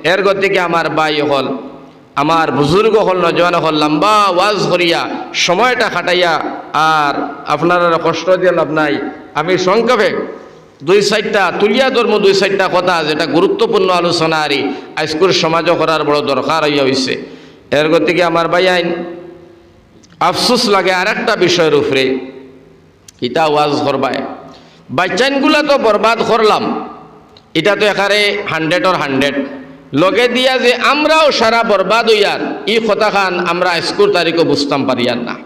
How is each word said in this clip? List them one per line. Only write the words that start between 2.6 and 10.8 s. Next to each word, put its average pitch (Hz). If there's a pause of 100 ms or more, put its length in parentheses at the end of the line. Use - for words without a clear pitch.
হল, 185
নজওয়ান 170
হল, 160
লম্বা 185
ওয়াজ 185
করিয়া 165 (260)
সময়টা 226
খাটাইয়া 175 (300)
আর 151 (320)
আপনারা 170
কষ্ট 165
দিয়ে 180
লাভ 160
নাই। 147 (360)
আমি 165
সংক্ষেপে 202 (720)